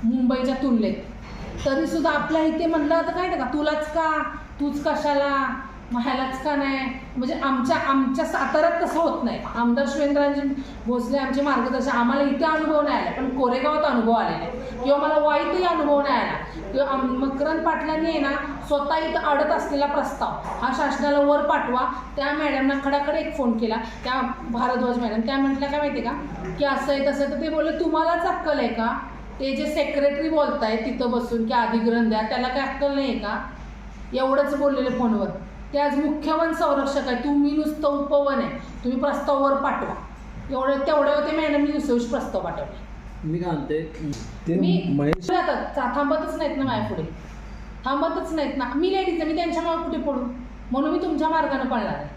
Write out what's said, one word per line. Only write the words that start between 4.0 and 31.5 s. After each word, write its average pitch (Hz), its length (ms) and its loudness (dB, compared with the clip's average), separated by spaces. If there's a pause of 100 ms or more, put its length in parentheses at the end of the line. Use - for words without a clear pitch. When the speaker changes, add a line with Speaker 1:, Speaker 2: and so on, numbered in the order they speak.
Speaker 1:
तूच 285 240 -2
कशाला, 285 800 0 (300)
मग 240 100 -2
ह्यालाच 269 420 -2
का 302 120 0
नाही?" 269 220 0 (400)
म्हणजे 254 160 -2
आमच्या, 269 440 2
आमच्या 269 480 2
साताऱ्यात 320 580 2
तसं - 160 0
होत 330 240 2
नाही. - 160 -2 (160)
आमदार 240 320 2
शिवेंद्रराजे 285 540 2 (440)
भोसले 240 320 0
आमचे 262 240 0
मार्गदर्शक, 262 480 2
आम्हाला 254 340 4
इथे 277 220 2
अनुभव 311 360 4
नाही 269 200 2
आला, - 100 -2
पण 262 180 -2
कोरेगावात 262 540 2
अनुभव 233 280 4
आलेला 190 240 2
आहे - 480 -8
किंवा 285 160 4
मला 302 200 4
वाईतही 302 440 2
अनुभव 294 380 4
नाही 277 140 2
आला - 560 -4
किंवा 269 160 2
आम-, 254 200 0
मकरंद 269 580 0
पाटलांनी 311 440 0
आहे 311 100 0
ना, 277 120 2 (360)
स्वतः 285 300 2
इथं 320 220 0
अडत 302 320 2
असलेला 285 340 2
प्रस्ताव - 440 -2 (140)
हा - 340 -2
शासनाला 285 420 2
वर 285 220 6
पाठवा. 269 500 2 (240)
त्या 285 180 0
मॅडमना 277 400 2 (100)
खडाखड 285 300 2
एक 311 240 -2
फोन 233 200 2
केला, 220 180 0
त्या 247 580 -4 (160)
भारद्वाज 240 480 0
मॅडम, 226 240 0
त्या 269 160 0
म्हटल्या 269 320 2
काय 294 100 0
माहिती 277 220 0
का, 240 100 -2 (480)
की 285 60 2
"असं 269 280 0
आहे, 277 140 2
तसं 277 160 2
आहे." - 100 -2
तर - 80 -2
ते 320 80 -2
बोलले, 311 300 0
"तुम्हालाच 330 460 2
अक्कल 330 340 0
आहे 233 80 0
का? 226 300 -2 (420)
ते 269 160 -2
जे 302 100 -2
सेक्रेटरी 285 640 0
बोलतायत 277 480 2
तिथं 240 340 -2
बसून 233 360 0
की 254 60 0